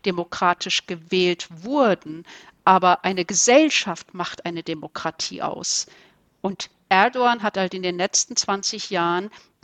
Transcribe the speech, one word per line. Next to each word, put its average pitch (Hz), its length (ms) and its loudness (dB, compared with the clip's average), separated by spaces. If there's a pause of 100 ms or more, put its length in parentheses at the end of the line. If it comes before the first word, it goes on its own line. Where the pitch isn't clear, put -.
demokratisch 175 800 -2
gewählt 175 640 0
wurden, 175 720 0 (420)
aber 185 400 4
eine 185 180 -2
Gesellschaft 240 880 2
macht - 320 -8
eine 170 180 -6
Demokratie - 800 -8
aus. - 460 -4 (560)
Und 190 260 -6 (220)
Erdogan 240 520 2
hat 214 140 -2
halt 190 160 -2
in 185 100 -8
den 175 140 -2
letzten 202 400 -2
zwanzig 196 540 -4
Jahren 175 400 -2 (320)